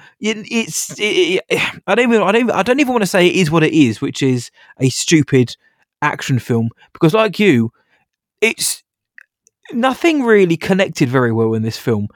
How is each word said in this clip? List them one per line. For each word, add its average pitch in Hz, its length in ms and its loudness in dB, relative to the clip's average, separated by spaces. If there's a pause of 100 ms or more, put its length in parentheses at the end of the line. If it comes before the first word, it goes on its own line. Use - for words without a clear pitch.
(200)
It, 214 300 -6
it's, 226 400 -4 (100)
it, 180 480 0
it, - 100 -2 (280)
I 190 80 0
don't 240 180 2
even, 220 80 4
I 190 120 0
don't, 233 180 0
I 190 120 -2
don't 247 180 0
even 254 120 0
wanna 220 140 0
say 180 200 2
it - 100 2
is 175 140 2
what 160 120 2
it 156 100 0
is, 135 300 2
which 135 200 -6
is 127 280 -2 (280)
a 131 120 0
stupid 135 640 0 (460)
action 143 360 -2
film, 117 300 -2 (240)
because 165 220 0
like 220 240 0
you, 131 340 2 (720)
it's - 400 -4 (920)
nothing 262 500 0
really 196 360 4
connected 185 500 -2
very 123 240 2
well 113 220 0
in 110 80 -2
this 110 160 -6
film. 104 380 -2